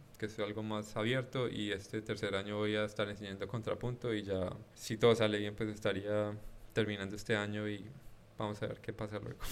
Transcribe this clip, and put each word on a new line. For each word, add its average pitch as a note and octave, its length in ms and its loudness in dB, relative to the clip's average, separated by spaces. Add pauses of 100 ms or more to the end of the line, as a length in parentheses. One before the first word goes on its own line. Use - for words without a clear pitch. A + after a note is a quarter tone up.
(160)
que A2 100 -4
es G#2 120 -8
algo G#2 240 -2
más G#2+ 340 -2
abierto, B2+ 520 2
y G#2 240 -2
este G2+ 300 -4
tercer G2+ 340 -2
año G#2 200 0
voy G#2+ 200 2
a G#2+ 80 4
estar G#2 240 -2
enseñando G2 400 -6
contrapunto, A#2 680 -2
y G#2 80 0
ya, F#2+ 280 0 (240)
si - 220 -4
todo A#2 200 10
sale G#2+ 220 6
bien, G#2 160 0
pues, A2 160 -2
estaría G#2 640 2 (400)
terminando G#2 440 0
este A2 200 2
año G#2 320 0
y G2+ 160 -4 (540)
vamos G#2 240 -2
a G#2+ 60 0
ver - 120 -6
qué A2+ 120 -6
pasa G#2+ 260 -4
luego. G#2+ 200 -6 (120)